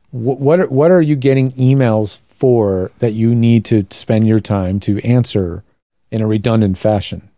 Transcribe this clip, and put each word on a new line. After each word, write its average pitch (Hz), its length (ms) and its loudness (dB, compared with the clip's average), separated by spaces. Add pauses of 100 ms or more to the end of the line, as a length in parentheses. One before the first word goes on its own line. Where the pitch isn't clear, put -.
(120)
Wh-, 127 280 -4
what 156 220 2
are, - 80 -2
what 143 200 2
are 180 120 4
you 151 160 0
getting 131 360 0
emails 127 680 0
for 104 680 0 (100)
that 117 120 -2
you 113 240 0
need 117 300 2
to 104 240 0
spend 110 360 -2
your 110 140 2
time 98 400 -4
to 98 220 -4
answer 104 640 -2 (460)
in 110 100 -4
a 107 60 -2
redundant 107 500 0
fashion? 101 600 -4